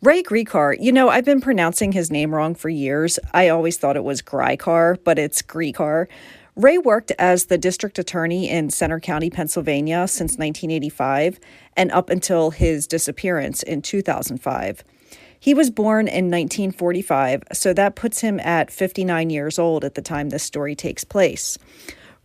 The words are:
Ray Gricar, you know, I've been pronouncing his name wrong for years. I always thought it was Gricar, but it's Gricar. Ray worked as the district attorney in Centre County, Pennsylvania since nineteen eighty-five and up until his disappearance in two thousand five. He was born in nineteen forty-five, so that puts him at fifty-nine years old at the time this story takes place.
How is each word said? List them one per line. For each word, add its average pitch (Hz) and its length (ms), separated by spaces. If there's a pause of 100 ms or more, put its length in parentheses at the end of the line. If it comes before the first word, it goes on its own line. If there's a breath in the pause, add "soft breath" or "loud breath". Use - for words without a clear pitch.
Ray 320 200
Gricar, 208 580
you 247 120
know, 254 180
I've 247 160
been 277 160
pronouncing 196 520
his 175 180
name 151 240
wrong 160 200
for 160 140
years. 151 480 (160)
I 180 140
always 165 300
thought 139 180
it 135 80
was 127 180
Gricar, 165 840
but 160 140
it's 147 240
Gricar. 156 640 (480 loud breath)
Ray 269 220
worked 233 400
as 180 280
the 180 120
district 185 400
attorney 175 520
in 156 200
Centre 160 300
County, 165 300
Pennsylvania 160 800
since - 280
nineteen 156 340
eighty-five 147 680 (380 loud breath)
and 180 160
up 180 160
until 170 420
his 160 340
disappearance 160 800
in 147 180
two 196 200
thousand - 380
five. 117 440 (580 loud breath)
He 277 120
was 277 160
born 214 400
in 185 200
nineteen 180 440
forty-five, 160 720 (100)
so - 180
that 196 240
puts - 240
him 214 220
at 165 280
fifty-nine 180 600
years 151 280
old 165 280
at 139 100
the - 60
time 147 280
this 143 140
story 147 320
takes - 300
place. - 520 (680 loud breath)